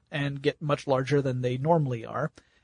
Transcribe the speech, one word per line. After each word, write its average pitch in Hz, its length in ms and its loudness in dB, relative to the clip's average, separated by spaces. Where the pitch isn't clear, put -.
and 143 300 -4
get 143 200 0
much 147 260 -2
larger 135 340 2
than 127 200 -2
they 123 160 0
normally 135 480 2
are. 117 260 -4